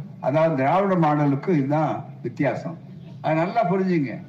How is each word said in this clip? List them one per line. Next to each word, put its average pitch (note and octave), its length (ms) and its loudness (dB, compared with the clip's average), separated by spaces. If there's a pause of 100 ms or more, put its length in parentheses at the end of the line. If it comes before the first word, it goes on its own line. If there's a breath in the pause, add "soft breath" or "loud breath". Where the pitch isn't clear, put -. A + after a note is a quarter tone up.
(200)
அதாவது D#3 360 2
திராவிட E3 520 2
மாடலுக்கும் D3 500 2
இதுதான் C#3+ 480 0 (160)
வித்தியாசம். A#2+ 560 -4 (440)
அதை D#3 160 0
நல்லா F3 340 2
புரிஞ்சுங்க. E3+ 580 0